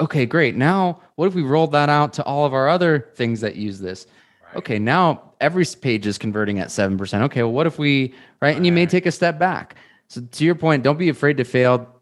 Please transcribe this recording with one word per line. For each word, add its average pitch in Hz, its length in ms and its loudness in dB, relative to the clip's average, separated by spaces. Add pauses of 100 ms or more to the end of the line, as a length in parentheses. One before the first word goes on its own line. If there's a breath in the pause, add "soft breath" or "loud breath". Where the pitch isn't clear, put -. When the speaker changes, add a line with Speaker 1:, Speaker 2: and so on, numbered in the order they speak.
Speaker 1:
Okay, 151 240 0
great. 127 300 0
Now, 175 460 0 (140 soft breath)
what 170 120 0
if 190 60 -2
we 180 80 -2
rolled 151 300 0
that 147 160 2
out 147 260 2
to 151 100 -6
all 143 220 -2
of 135 80 0
our 135 140 2
other 165 480 2
things 117 240 -2
that 107 160 -4
use 98 240 -8
this? 92 280 -10 (400 soft breath)
Speaker 2:
Right. - 100 -12
Speaker 1:
Okay, 110 220 -4
now 156 600 0
every 170 220 0
s-, - 140 -2
page 107 300 -2
is 104 120 -2
converting 104 420 -4
at 87 100 -6
seven 98 280 0
percent. 101 260 -2
Okay, 131 200 -2
well, 113 100 0
what 156 140 0
if 156 120 -6
we, 139 340 0 (280 loud breath)
right? 147 160 2
And 180 80 0
you 175 80 4
may 170 80 4
Speaker 2:
Right. 175 80 2
Speaker 1:
take 180 160 0
a 170 80 0
step 170 260 -2
back. 180 360 -2 (340 soft breath)
So - 100 -12
to 123 240 -6
your 170 120 4
point, 156 280 2
don't 147 160 2
be 180 80 2
afraid 143 300 0
to 127 80 -2
fail. 123 420 2 (140)